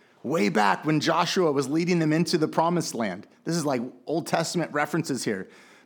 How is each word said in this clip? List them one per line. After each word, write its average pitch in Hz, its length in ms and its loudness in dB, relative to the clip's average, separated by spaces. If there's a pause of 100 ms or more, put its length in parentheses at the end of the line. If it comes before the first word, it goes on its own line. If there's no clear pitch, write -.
(220)
way 170 260 0
back 190 380 2
when 151 140 2
Joshua 165 520 2
was 135 160 0
leading 170 300 2
them 156 160 2
into 170 240 2
the 151 100 0
promised 170 460 0
land. 104 320 -6 (180)
This 165 120 -2
is, 151 100 -2
like, 131 160 0 (240)
Old 160 200 -4
Testament 165 460 -2
references 147 500 -2
here. 95 260 -4 (380)